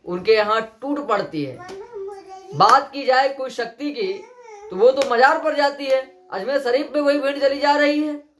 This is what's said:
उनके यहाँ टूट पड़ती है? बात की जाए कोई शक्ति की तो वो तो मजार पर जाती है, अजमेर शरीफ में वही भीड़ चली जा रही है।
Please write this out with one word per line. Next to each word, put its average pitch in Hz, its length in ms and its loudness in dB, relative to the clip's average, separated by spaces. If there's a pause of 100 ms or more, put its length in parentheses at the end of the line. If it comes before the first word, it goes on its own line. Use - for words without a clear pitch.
उनके 180 280 0
यहाँ 220 480 0
टूट 285 280 -6
पड़ती 165 360 -2
है? 123 140 -10 (960)
बात - 380 4
की 277 120 -8
जाए 254 300 2
कोई 262 160 -8
शक्ति 254 400 -8
की 381 340 -6 (460)
तो 180 60 -10
वो 508 140 8
तो 262 200 0
मजार 262 280 4
पर 294 180 -2
जाती 285 300 0
है, 262 460 -2
अजमेर 247 280 -2
शरीफ 277 340 -2
में 294 80 2
वही 285 160 2
भीड़ 277 200 -2
चली 277 220 0
जा 285 160 2
रही 294 300 2
है। 294 180 -8 (160)